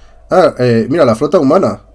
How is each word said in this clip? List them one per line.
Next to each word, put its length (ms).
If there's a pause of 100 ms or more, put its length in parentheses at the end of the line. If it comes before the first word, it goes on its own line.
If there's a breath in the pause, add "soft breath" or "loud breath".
(300 soft breath)
Ah, 260
eh, 320
mira, 160
la 120
flota 240
humana. 420 (120)